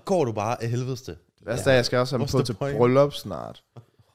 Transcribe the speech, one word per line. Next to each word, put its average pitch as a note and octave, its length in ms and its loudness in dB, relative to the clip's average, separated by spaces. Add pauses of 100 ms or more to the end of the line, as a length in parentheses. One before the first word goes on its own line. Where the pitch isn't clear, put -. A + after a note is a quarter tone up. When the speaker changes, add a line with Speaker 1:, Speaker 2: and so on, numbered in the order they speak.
Speaker 1:
går F3+ 200 0
du A#2 80 -2
bare A2 300 -4
af A#2 60 -4
helvedes B2 340 -6
til. E2+ 140 -14 (220)
Speaker 2:
Det - 80 -20
værste B2 240 0
er, C3 40 6
jeg A#2+ 100 4
skal B2 140 0
også C3 180 0
have - 20 -2
dem A#2 100 -2
Speaker 1:
What's - 40 -6
Speaker 2:
på C3 60 2
Speaker 1:
the B2 60 2
Speaker 2:
til A#2 100 -4
Speaker 1:
point? C#3 240 -4
Speaker 2:
bryllup C3 360 6
snart. B1 480 -12 (520)